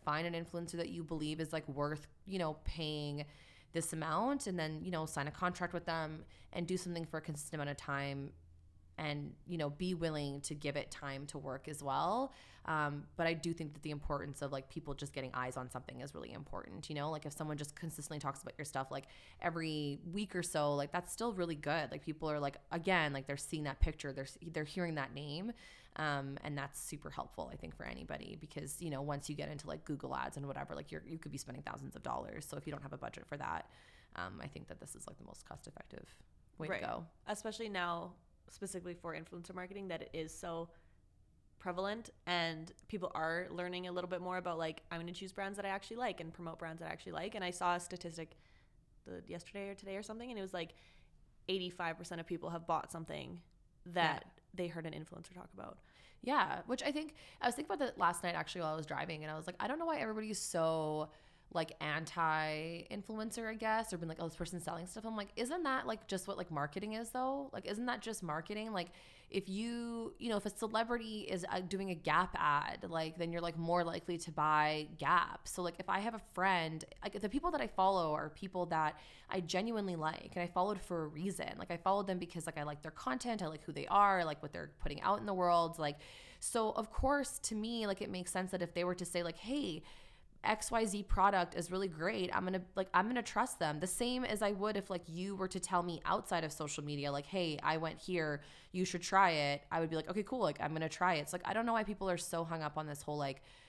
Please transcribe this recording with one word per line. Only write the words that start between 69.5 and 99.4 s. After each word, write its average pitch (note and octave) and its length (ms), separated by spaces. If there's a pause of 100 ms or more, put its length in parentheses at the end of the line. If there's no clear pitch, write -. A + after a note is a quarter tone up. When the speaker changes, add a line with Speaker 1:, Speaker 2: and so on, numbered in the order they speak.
Speaker 1:
you A#3 80
know, A3 80
if G3+ 100
a G#3 40
celebrity A3 720
is, F3+ 260
uh, F#3 120
doing F#3 300
a F3 60
Gap D#3+ 420
ad, D3+ 500
like, D#3+ 300
then E3+ 140
you're, E3+ 80
like, E3+ 160
more E3+ 260
likely E3 360
to E3 120
buy D3+ 580 (100)
Gap." E3 500
So, - 140
like, F3 180
if - 80
I F#3 120
have A3 140
a G#3+ 60
friend, E3+ 640 (180)
like, G3+ 180
the G#3 80
people C#4+ 240
that D4 80
I B3 60
follow F#3+ 480
are D3+ 160
people F#3 360
that D#3 320 (300)
I F#3+ 120
genuinely F#3+ 560
like, D#3 380
and F3+ 80
I F3 40
followed F#3 340
for E3+ 240
a - 40
reason. E3+ 500
Like, - 140
I E3+ 40
followed G3 300
them F#3 140
because, E3+ 260
like, D#3+ 120
I D3 40
like D3 200
their D#3+ 100
content, A#3+ 500
I E3+ 40
like D#3 180
who D#3+ 80
they C#3+ 160
are, G3 320
I - 20
like D#3 200
what - 100
they're D3+ 260
putting D3 220
out G3+ 180
in G#3+ 80
the G3+ 80
world. E3+ 440
Like, D3 200 (400)
so, A3 320
of - 220
course, C#4 480
to - 160
me, A3 320
like, G3 140
it - 80
makes F3+ 200
sense F#3 220
that F#3 100
if E3+ 120
they F3 100
were F3+ 100
to F3+ 100
say, F3 200
like, E3+ 140
"Hey, G#3 440 (640)
X G#3+ 260
Y A3 140
Z G3+ 200
product F#3+ 520
is E3+ 160
really F#3+ 160
great," F3+ 440
I'm - 120
gonna, F#3 180 (140)
like, F#3+ 180
I'm F#3+ 140
gonna B3 140
trust A#3+ 360
them D3+ 220
the F3+ 80
same B3 360
as G#3+ 180
I G#3 100
would G#3 240
if, F#3+ 140
like, F3+ 180
you F#3 260
were F#3+ 140
to F#3+ 100
tell F3+ 240
me F3 220
outside F3 400
of D3+ 80
social D3 320
media, C#3+ 260
like, C#3+ 160
"Hey, E3+ 380
I D#3+ 140
went D#3+ 200
here, D3+ 440 (280)
you F#3 140
should F3 180
try F#3+ 280
it." C#3+ 320 (100)